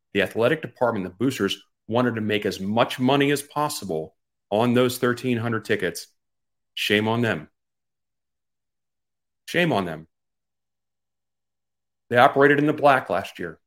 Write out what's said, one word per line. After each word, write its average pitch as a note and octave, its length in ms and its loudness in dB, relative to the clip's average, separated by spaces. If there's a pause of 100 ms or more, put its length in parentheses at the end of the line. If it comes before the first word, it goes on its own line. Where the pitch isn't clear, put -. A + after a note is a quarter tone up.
(140)
the G2 80 0
athletic A#2+ 400 0
department, A2+ 420 -2
the F2+ 80 -8
boosters, A2+ 500 -2 (260)
wanted A#2+ 280 0
to A2+ 60 -4
make G#2+ 240 -2
as F2+ 140 -2
much A2 400 0
money C#3 320 4
as C#3+ 100 0
possible F#2+ 720 -6 (340)
on A#2 240 2
those B2 240 2
thirteen B2 400 0
hundred A2+ 280 -4
tickets, F#2 420 -2 (640)
shame G#2+ 340 0
on A2+ 140 0
them. E2+ 280 -4 (2000)
Shame E3+ 260 0
on G2 120 0
them. D#2+ 220 -10 (2000)
They A#2 80 0
operated C#3 420 6
in D3 60 2
the D3+ 80 0
black C3+ 360 2
last F#2+ 300 -6
year. E2+ 260 -12